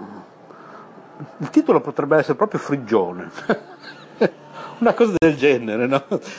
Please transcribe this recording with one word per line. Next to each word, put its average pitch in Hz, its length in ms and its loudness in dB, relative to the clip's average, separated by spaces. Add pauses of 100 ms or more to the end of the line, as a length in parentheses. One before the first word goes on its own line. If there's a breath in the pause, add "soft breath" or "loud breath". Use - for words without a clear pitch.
(1400 loud breath)
il 147 120 -8
titolo 220 320 4
potrebbe 143 360 0
essere 143 180 0
proprio 151 240 -2
Frigione. 98 760 -2
<laughs> - 1400 -6
Una 233 160 2
cosa 220 240 2
del 160 180 4
genere, 123 520 2
no? 135 160 0 (360 loud breath)